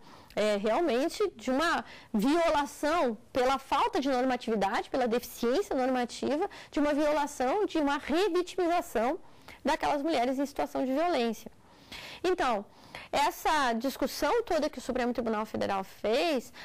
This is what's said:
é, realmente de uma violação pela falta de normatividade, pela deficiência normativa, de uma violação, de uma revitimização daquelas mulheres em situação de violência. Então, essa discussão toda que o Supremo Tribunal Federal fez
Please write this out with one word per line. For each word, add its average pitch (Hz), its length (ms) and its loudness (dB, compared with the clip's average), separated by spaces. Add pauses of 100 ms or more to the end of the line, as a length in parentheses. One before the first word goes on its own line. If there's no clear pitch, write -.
(360)
é, 208 220 2
realmente 269 800 0
de - 160 -4
uma 277 340 0 (260)
violação 294 1040 2 (160)
pela 254 280 2
falta 403 400 0
de 269 100 0
normatividade, 240 800 0
pela 254 180 2
deficiência 247 680 -2
normativa, 254 720 0 (220)
de - 80 -2
uma 294 160 4
violação, 294 720 2
de - 100 -4
uma 285 200 2
revitimização 339 1200 0 (440)
daquelas 285 380 0
mulheres 269 380 0
em 285 80 0
situação 277 360 -4
de 262 80 -2
violência. 269 600 0 (720)
Então, 277 420 2 (460)
essa 294 600 2
discussão 285 680 0
toda 311 260 0
que 262 120 -10
o - 20 -10
Supremo 247 320 -2
Tribunal 220 320 -2
Federal 202 380 -2
fez 262 680 -2 (140)